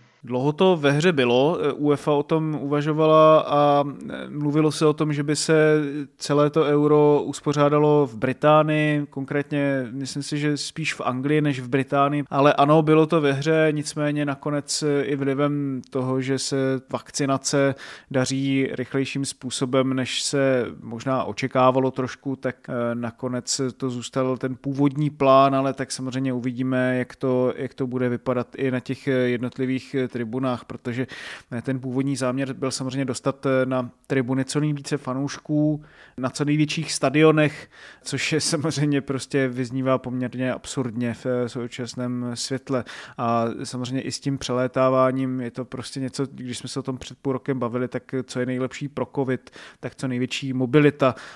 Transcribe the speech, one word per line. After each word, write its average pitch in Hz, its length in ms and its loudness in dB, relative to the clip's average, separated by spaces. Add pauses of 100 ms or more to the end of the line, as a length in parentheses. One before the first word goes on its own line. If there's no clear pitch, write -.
(240)
Dlouho 127 280 -2
to 185 240 4
ve 143 140 2
hře 156 220 2
bylo. 135 460 4 (160)
uefa 147 380 0
o 147 100 2
tom 156 380 -2
uvažovala 156 800 6
a 143 440 4 (440)
mluvilo 147 440 0
se 156 140 2
o 151 60 4
tom, 156 200 0
že 143 100 -2
by 147 140 0
se 156 460 4 (340)
celé 147 340 2
to 156 140 4
Euro 147 580 6
uspořádalo 147 840 2
v 113 100 -10
Británii, 151 960 2
konkrétně 139 800 -2
myslím 135 320 -8
si, 147 160 -4
že 147 180 0
spíš - 380 -6
v - 60 -12
Anglii 139 400 0
než 143 200 0
v 123 80 -8
Británii. 139 640 0
Ale 143 240 4
ano, 151 280 6
bylo 156 240 6
to 165 140 2
ve 139 120 2
hře, 156 380 2
nicméně 147 540 -2
nakonec 143 600 -4 (180)
i 143 140 -2
vlivem 139 720 -2
toho, 131 300 -2
že 131 180 -2
se - 180 -4 (360)
vakcinace 139 840 0 (360)
daří 135 600 0
rychlejším 135 520 -4
způsobem, 131 680 -2
než 131 280 -4
se 135 440 0 (140)
možná 117 440 -4
očekávalo 127 640 2
trošku, 131 460 -6
tak, 127 200 -6 (120)
eh, 120 260 -4
nakonec 120 680 -6 (160)
to 131 140 -4
zůstal 127 460 -4
ten 127 200 -6
původní 143 540 0
plán, 135 440 6
ale 135 180 0
tak 127 200 -6
samozřejmě 131 400 -4
uvidíme, 127 640 0
jak 123 180 -6
to, 127 400 2
jak 131 180 -8
to 135 120 -4
bude 123 220 -2
vypadat 120 480 -2
i 135 140 0
na 127 100 -2
těch - 260 -8
jednotlivých 127 880 -2 (160)
tribunách, 123 520 -4
protože, 120 420 -6 (460)
eh, 117 100 -8
ten 131 180 -4
původní 135 360 -2
záměr 131 360 -2
byl 120 180 -4
samozřejmě 131 340 -4
dostat, 127 420 -4
eh, 131 200 2
na 127 240 -4 (160)
tribuny 131 380 0
co 147 160 -2
nejvíce 147 360 -2
fanoušků, 147 880 -2 (340)
na 127 120 -2
co - 140 -4
největších 147 480 0
stadionech, 151 800 4 (320)
což - 300 -4
je 156 80 0
samozřejmě 147 600 0
prostě 135 480 -2
vyznívá 131 500 -2
poměrně 127 540 -4
absurdně 120 600 -4
v, - 120 -10
eh, 123 220 0
současném 123 880 -6
světle. 127 500 -4 (340)
A 117 280 0 (180)
samozřejmě 127 380 -6
i 127 100 -6
s - 80 -10
tím 139 180 -4
přelétáváním 131 1000 0
je 120 100 -6
to 127 140 -8
prostě 123 360 -10
něco, 131 300 -4
když 127 280 -10
jsme 123 100 -12
se 135 120 -6
o - 20 -6
tom 131 160 -6
před - 240 -16
půl 135 100 -2
rokem 131 260 -4
bavili, 123 300 -4
tak - 260 -10 (100)
co 127 160 -6
je 123 60 0
nejlepší 127 420 -4
pro 127 260 -4
covid, 131 360 -4 (300)
tak 123 140 -10
co 135 140 -6
největší 127 440 -4
mobilita. 135 600 4 (220)